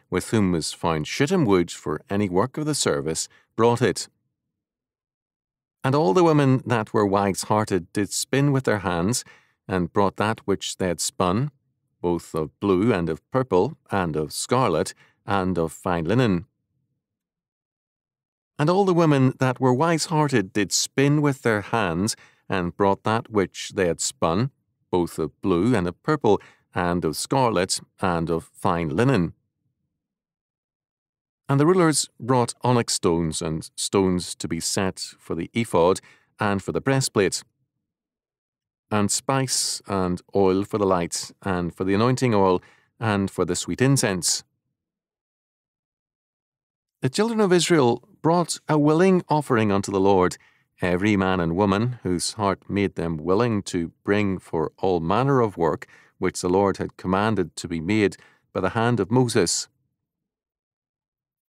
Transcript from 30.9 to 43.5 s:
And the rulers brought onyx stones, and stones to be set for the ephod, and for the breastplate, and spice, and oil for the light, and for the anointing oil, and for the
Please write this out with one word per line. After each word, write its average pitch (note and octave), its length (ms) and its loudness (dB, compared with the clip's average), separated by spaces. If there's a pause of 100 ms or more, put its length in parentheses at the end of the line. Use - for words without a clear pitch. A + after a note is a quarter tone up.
And C#3 140 2
the D3 60 4
rulers E3+ 420 4 (100)
brought A#2+ 440 0
onyx B2 320 2
stones, E2 480 0
and D#2+ 340 -6
stones F#2 600 0
to - 120 -10
be E2 120 -6
set F#2+ 380 -4 (200)
for - 160 -10
the E2+ 180 -8
ephod, F#2 480 2 (400)
and G2+ 220 -2
for - 100 -6
the E2+ 80 -4
breastplate, C3 640 0 (1500)
and G#2 200 0
spice, - 760 -2
and F#2 360 -2 (120)
oil F#2+ 300 2
for A2 140 -4
the G2+ 80 0
light, F2 440 -2 (120)
and F2+ 320 -4
for G2 100 -6
the F#2+ 80 0
anointing B2 420 2
oil, F#2+ 280 2 (360)
and G2+ 320 -2
for - 140 -2
the F2 100 -2